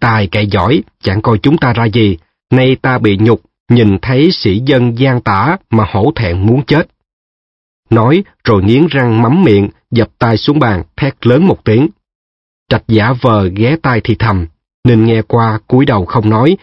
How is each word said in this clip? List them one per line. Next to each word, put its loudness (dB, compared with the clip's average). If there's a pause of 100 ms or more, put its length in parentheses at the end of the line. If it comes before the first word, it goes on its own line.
tài 0
cậy -4
giỏi, 0 (200)
chẳng -2
coi 0
chúng 0
ta -2
ra -2
gì. 0 (340)
Nay 2
ta -2
bị 0
nhục, 2 (300)
nhìn 2
thấy 0
sĩ -2
dân 0
gian 0
tả -2 (140)
mà 2
hổ 0
thẹn -2
muốn 0
chết." 0 (1000)
Nói 2 (200)
rồi 2
nghiến 2
răng 0
mắm 2
miệng, 2 (220)
dập 0 (100)
tay 0
xuống -2
bàn, -2 (140)
thét -4
lớn 2
một -2
tiếng. 2 (800)
Trạch -2
giả 0
vờ 0
ghé -2
tai -2
thì -2
thầm, -2 (380)
Ninh 4
nghe 0
qua -2
cúi 2
đầu 0
không -2
nói, 0